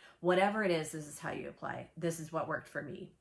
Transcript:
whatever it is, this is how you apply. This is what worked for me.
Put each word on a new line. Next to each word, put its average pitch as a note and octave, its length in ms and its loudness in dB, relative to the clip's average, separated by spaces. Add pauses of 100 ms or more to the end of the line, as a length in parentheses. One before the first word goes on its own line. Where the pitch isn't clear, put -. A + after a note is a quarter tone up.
(220)
whatever G3 420 6
it F#3 80 4
is, D#3 200 2
this D3+ 160 -6
is D3 120 -14
how D3+ 120 -6
you D3+ 180 -8
apply. - 380 -8 (100)
This E3 220 -2
is D#3+ 120 -8
what D3+ 160 -2
worked D3+ 220 -4
for D3 120 -6
me. - 400 -10